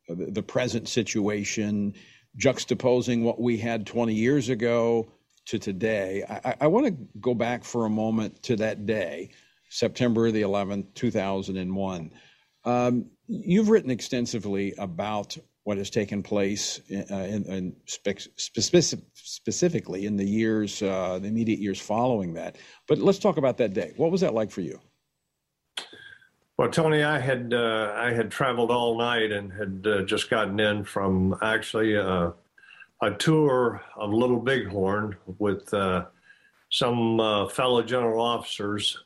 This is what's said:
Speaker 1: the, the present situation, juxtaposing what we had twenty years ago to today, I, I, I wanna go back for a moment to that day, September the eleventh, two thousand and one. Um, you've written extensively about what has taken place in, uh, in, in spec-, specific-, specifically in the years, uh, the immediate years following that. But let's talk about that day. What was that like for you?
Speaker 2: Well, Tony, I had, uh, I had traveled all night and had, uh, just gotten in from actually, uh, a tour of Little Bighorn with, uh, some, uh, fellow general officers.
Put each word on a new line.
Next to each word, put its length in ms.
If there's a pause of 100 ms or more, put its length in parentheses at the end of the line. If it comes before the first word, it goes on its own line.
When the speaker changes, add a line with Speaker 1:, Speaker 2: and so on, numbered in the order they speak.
Speaker 1:
the, 240
the 100
present 460
situation, 1040 (460)
juxtaposing 840
what 180
we 160
had 280
twenty 280
years 340
ago 640 (360)
to 120
today, 680
I, 220
I, 100
I 60
wanna 240 (280)
go 140
back 320
for 200
a 40
moment 540
to 120
that 300
day, 460 (380)
September 640
the 120
eleventh, 500
two 180
thousand 460
and 180
one. 360 (520)
Um, 440 (200)
you've 420
written 220
extensively 880
about 600 (280)
what 140
has 100
taken 320
place 580 (100)
in, 220
uh, 60
in, 280
in 300 (100)
spec-, 360 (160)
specific-, 680 (100)
specifically 880
in 100
the 100
years, 560
uh, 380
the 80
immediate 320
years 200
following 560
that. 220 (300)
But 120
let's 180
talk 200
about 200
that 160
day. 240
What 140
was 100
that 140
like 160
for 100
you? 180 (1800)
Speaker 2:
Well, 120
Tony, 340
I 160
had, 340
uh, 440
I 160
had 180
traveled 400
all 260
night 360
and 180
had, 340
uh, 180
just 260
gotten 300
in 260
from 560
actually, 560
uh, 340 (720)
a 100
tour 680 (160)
of 160
Little 260
Bighorn 760 (200)
with, 360
uh, 320 (680)
some, 480
uh, 300
fellow 340
general 380
officers. 840